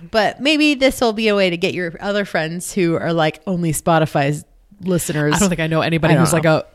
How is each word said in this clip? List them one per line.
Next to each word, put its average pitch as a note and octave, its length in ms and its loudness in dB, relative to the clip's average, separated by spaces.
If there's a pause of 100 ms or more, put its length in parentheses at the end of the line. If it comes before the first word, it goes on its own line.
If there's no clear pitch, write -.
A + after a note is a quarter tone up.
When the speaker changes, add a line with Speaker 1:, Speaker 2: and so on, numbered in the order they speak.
(100)
Speaker 1:
but G#3+ 320 -2
maybe D4 320 2
this C4 260 0
will A3+ 140 0
be A3 140 -2
a G#3 60 2
way G3 140 2
to E3+ 80 -2
get E3+ 160 -2
your E3 260 -6
other G3+ 280 -4
friends E3+ 440 -6
who E3+ 260 0
are C#3+ 180 -2
like, D#3+ 320 0
only E3+ 260 -2
Spotify's D#3 720 0 (380)
listeners. D#3 500 0
Speaker 2:
I E3+ 60 2
don't G3 100 2
think E3 140 -2
I D#3+ 40 -2
know D#3+ 140 0
anybody D#3+ 320 2
Speaker 1:
I D3+ 40 4
don't D#3 100 4
Speaker 2:
who's, D#3 80 0
like, D#3+ 100 0
Speaker 1:
know. D#3 140 4
Speaker 2:
a - 60 -6 (100)